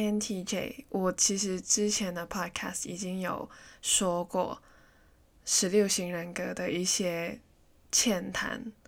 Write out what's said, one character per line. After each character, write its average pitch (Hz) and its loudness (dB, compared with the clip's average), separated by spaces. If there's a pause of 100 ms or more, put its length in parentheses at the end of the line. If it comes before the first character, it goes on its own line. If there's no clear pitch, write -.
N 208 2
T 202 -4
J， - -6
我 185 2
其 196 4
实 196 0
之 208 2
前 196 0
的 175 -6
podcast 185 -6
已 180 -6
经 185 -4
有 - -4 (340)
说 180 2
过 - -2 (840)
十 - 2
六 202 6
型 180 0
人 175 -6
格 185 -4
的 180 -2
一 175 0
些 175 0 (500)
浅 190 2
谈， - -4 (160)